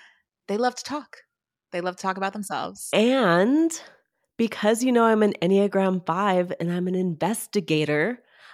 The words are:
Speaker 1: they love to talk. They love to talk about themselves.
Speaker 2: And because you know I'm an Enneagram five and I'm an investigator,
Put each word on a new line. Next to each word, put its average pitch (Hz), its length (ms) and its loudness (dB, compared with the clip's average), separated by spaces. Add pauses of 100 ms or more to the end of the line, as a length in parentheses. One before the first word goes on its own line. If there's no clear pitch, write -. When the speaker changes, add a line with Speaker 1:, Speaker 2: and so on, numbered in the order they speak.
(460)
Speaker 1:
they 196 100 -4
love 247 200 -2
to - 80 -12
talk. 285 320 -12 (560)
They 175 80 -6
love 185 160 -6
to - 60 -16
talk 190 140 -4
about 196 160 -4
themselves. 196 600 -10
Speaker 2:
And 240 800 4 (640)
because 226 480 0
you 254 80 2
know 233 140 4
I'm 220 180 4
an 208 180 2
Enneagram 190 640 2
five 180 540 0
and 170 100 -4
I'm 180 160 -2
an 185 80 -2
investigator, 170 1300 -2 (340)